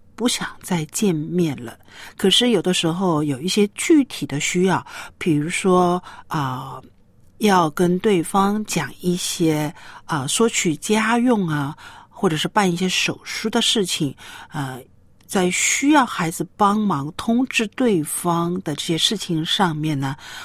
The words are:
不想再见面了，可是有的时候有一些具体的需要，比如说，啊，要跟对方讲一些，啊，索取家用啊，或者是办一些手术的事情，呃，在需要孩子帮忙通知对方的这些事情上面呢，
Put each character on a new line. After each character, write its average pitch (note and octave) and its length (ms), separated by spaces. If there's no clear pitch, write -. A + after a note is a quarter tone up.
不 A#3 120
想 - 220
再 F3 240
见 G3+ 300
面 D#3 480
了， A#2 140
可 F#3+ 120
是 A#3+ 220
有 F#3+ 100
的 F3+ 120
时 F3 140
候 E3 360
有 C#3 180
一 E3 60
些 G#3 280
具 D4+ 300
体 - 200
的 C#3+ 140
需 F3 240
要， F#3 220
比 E3+ 160
如 D3 160
说， F3+ 520
啊， C3 540
要 F#3 300
跟 F3+ 300
对 F#3 240
方 G3+ 400
讲 D3+ 260
一 F3 160
些， D#3 560
啊， C#3 200
索 A3+ 220
取 F#3 300
家 A3 400
用 A#3 320
啊， D3 280
或 - 200
者 D#3 80
是 D3 100
办 F#3+ 240
一 E3+ 60
些 F#3 100
手 - 380
术 - 240
的 A3+ 120
事 - 240
情， D3+ 300
呃， C3 320
在 F3+ 240
需 - 380
要 D4 160
孩 E3 260
子 E3+ 240
帮 G#3 240
忙 D#3+ 380
通 A#3+ 300
知 A3+ 220
对 A3 320
方 E3+ 600
的 D#3+ 140
这 - 60
些 E3 160
事 G3 200
情 D#3+ 280
上 E3+ 300
面 D3+ 240
呢， C3+ 160